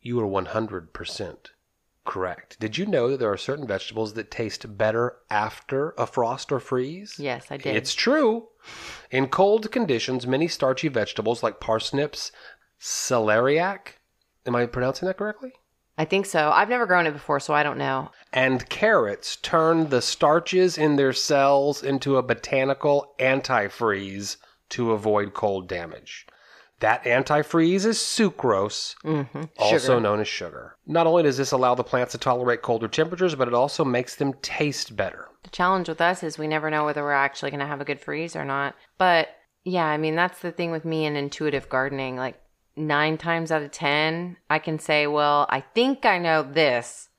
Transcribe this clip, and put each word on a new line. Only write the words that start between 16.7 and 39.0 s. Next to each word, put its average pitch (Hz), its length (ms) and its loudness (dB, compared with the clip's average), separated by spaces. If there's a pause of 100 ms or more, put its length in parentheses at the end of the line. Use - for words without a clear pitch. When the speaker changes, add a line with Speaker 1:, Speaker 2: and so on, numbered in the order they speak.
Speaker 2:
never 247 160 2
grown 180 200 4
it 156 60 0
before, 147 260 -2
so 147 160 -2
I 147 80 4
don't 139 160 -2
know. 135 320 -2 (220)
Speaker 1:
And 131 360 2
carrots 156 680 0
turn 160 540 2
the 123 120 2
starches 175 760 2
in 151 180 4
their 135 160 4
cells 139 720 2
into 139 320 0
a 131 60 4
botanical 135 960 0
antifreeze 104 1200 0 (320)
to 117 220 -2
avoid 104 420 0
cold 95 340 -2
damage. 85 580 -10 (540)
That 110 240 2
antifreeze 151 840 2
is 226 120 0
sucrose, - 1040 0
Speaker 2:
Mm-hmm. 147 380 -4 (160)
Speaker 1:
also 107 200 4
Speaker 2:
Sugar. 127 220 4
Speaker 1:
known 104 200 2
as 107 60 -2
sugar. - 500 -10 (100)
Not 165 200 2
only 170 160 6
does 139 140 4
this 131 160 -2
allow 127 240 4
the 123 80 -2
plants 123 280 0
to 120 60 -10
tolerate 123 440 0
colder 113 260 -2
temperatures, 165 480 0
but 131 100 0
it 120 80 -2
also 139 300 2
makes 123 320 -2
them 139 160 0 (100)
taste - 540 -4
better. 95 320 -6 (160)
Speaker 2:
The - 60 -18
challenge 180 380 0
with 160 120 -4
us 180 240 2
is 156 140 -6
we 156 100 -4
never 156 220 0
know 151 140 0
whether 147 200 -2
we're 147 80 -2
actually 139 400 0
gonna 143 160 -6
have 143 120 -6
a 143 40 -6
good 143 160 -6
freeze 160 340 -8
or 151 100 -6
not. 139 300 -4 (240)
But, 170 300 4 (340)